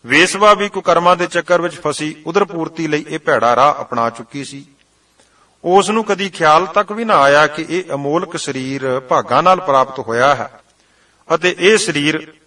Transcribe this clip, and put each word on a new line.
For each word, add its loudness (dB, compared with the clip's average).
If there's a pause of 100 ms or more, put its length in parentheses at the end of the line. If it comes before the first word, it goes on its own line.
ਵੇਸਵਾ 4
ਵੀ 0
ਕੁਕਰਮਾਂ 2
ਦੇ -4
ਚੱਕਰ -2
ਵਿੱਚ -8
ਫਸੀ -6 (100)
ਉਦਰ 0
ਪੂਰਤੀ -6
ਲਈ -2
ਇਹ -8
ਭੈੜਾ 2
ਰਾਹ 2
ਅਪਣਾ -4
ਚੁੱਕੀ -12
ਸੀ। -16 (960)
ਉਸ 2
ਨੂੰ 0
ਕਦੀ -4
ਖਿਆਲ 4
ਤੱਕ -2
ਵੀ -8
ਨਾ 2
ਆਇਆ 4
ਕਿ -8
ਇਹ -4 (100)
ਅਮੋਲਕ -4
ਸਰੀਰ -6
ਭਾਗਾਂ 0
ਨਾਲ 4
ਪ੍ਰਾਪਤ 0
ਹੋਇਆ 0
ਹੈ -12 (760)
ਅਤੇ -2
ਇਹ 4
ਸਰੀਰ -4 (140)